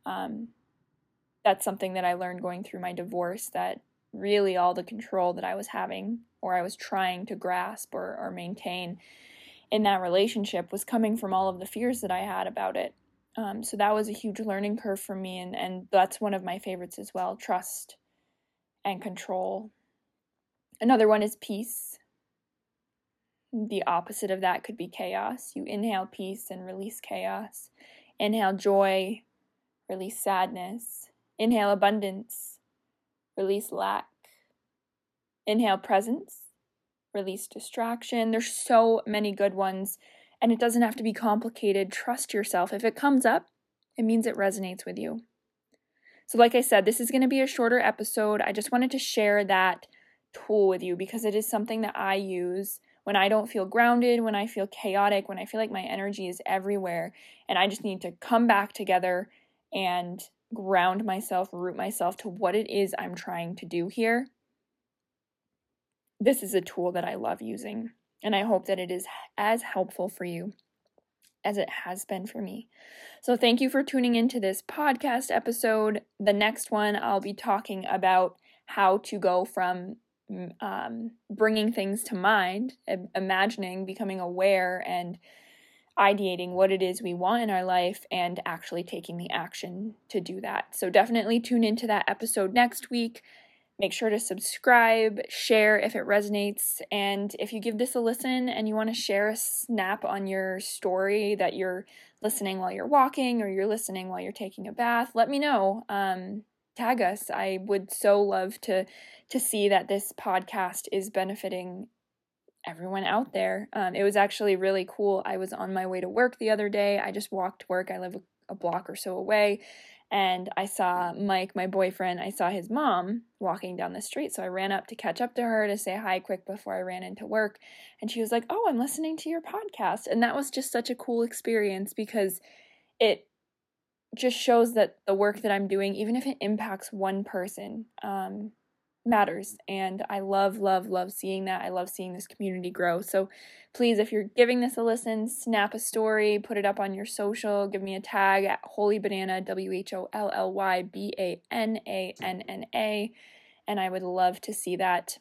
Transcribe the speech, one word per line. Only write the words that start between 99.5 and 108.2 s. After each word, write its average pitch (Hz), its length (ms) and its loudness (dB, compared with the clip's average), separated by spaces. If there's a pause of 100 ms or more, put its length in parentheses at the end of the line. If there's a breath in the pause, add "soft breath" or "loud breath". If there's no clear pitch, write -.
on 196 220 -2
your 190 320 -2
story 202 800 0
that 185 180 0
you're 185 320 -4 (340 loud breath)
listening 196 380 -2
while 185 140 -4
you're 196 160 -6
walking 269 520 4
or 202 80 -2
you're 196 200 0
listening 190 400 -4
while 185 120 -6
you're 190 120 -8
taking 196 340 -10
a 214 60 -10
bath, 240 420 0
let 226 140 4
me 277 100 -2
know. 226 500 2
Um, 196 540 -4 (340)
tag 240 240 0
us. 190 300 0
I 190 320 -2
would 196 300 -2
so 202 280 6